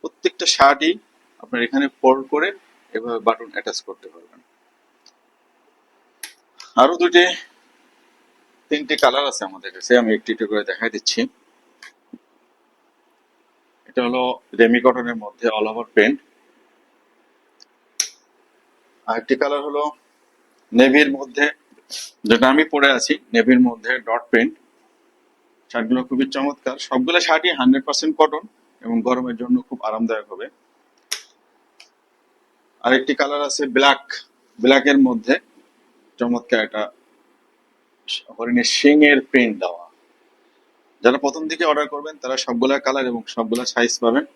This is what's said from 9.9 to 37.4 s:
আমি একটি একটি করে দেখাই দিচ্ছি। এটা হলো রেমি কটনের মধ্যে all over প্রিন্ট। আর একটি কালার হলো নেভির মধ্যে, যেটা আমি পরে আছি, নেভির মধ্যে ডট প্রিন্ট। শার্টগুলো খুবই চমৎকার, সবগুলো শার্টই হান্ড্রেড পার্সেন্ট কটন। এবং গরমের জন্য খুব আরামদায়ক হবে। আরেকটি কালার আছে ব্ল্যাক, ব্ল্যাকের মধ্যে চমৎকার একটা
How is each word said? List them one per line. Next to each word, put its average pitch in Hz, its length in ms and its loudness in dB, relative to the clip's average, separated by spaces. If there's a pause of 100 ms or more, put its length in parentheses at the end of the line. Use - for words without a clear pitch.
আমি 113 160 2
একটি - 180 -4
একটি 110 140 -4
করে 104 180 -2
দেখাই 98 260 -6
দিচ্ছি। 226 380 -4 (2500)
এটা - 180 -4
হলো 127 360 -2 (200)
রেমি 117 240 6
কটনের 120 320 0
মধ্যে 107 320 -8
all 107 240 -2
over 113 120 -10
প্রিন্ট। 113 360 2 (2750)
আর 113 120 -6
একটি 120 180 -2
কালার 143 260 -2
হলো 147 300 -4 (840)
নেভির 139 380 4
মধ্যে, 143 400 -4 (720)
যেটা 117 260 4
আমি 147 140 4
পরে 139 280 2
আছি, 131 260 0 (160)
নেভির 117 260 4
মধ্যে 120 400 0
ডট 117 300 -4
প্রিন্ট। 117 240 2 (1160)
শার্টগুলো 123 320 -6
খুবই 131 260 -2
চমৎকার, 139 480 -6
সবগুলো 135 420 -2
শার্টই 165 320 0
হান্ড্রেড 131 320 2
পার্সেন্ট 151 340 -4
কটন। 156 420 0 (220)
এবং 117 200 -6
গরমের 123 340 -2
জন্য 123 260 -2
খুব 127 260 -14
আরামদায়ক 110 440 -4
হবে। 98 140 -14 (2500)
আরেকটি 131 300 2
কালার 143 260 -4
আছে 143 260 -6
ব্ল্যাক, 131 360 2 (560)
ব্ল্যাকের 135 380 4 (100)
মধ্যে 120 280 -2 (840)
চমৎকার 120 460 -2
একটা 107 160 -8 (1500)